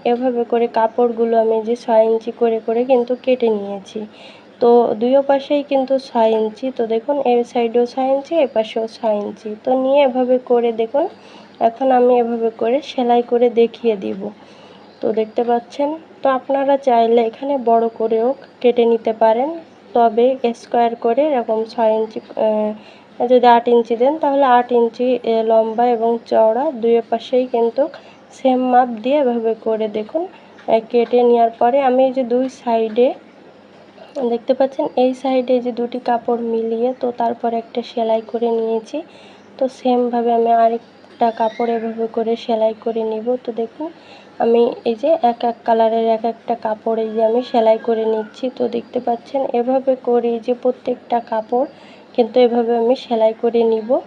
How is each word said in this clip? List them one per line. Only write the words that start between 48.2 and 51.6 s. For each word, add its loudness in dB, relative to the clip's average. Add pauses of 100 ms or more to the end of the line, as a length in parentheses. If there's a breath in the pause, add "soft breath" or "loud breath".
তো -2
দেখতে -6
পাচ্ছেন -4
এভাবে 0
করে -2
যে -4
প্রত্যেকটা -4
কাপড় -4 (480 loud breath)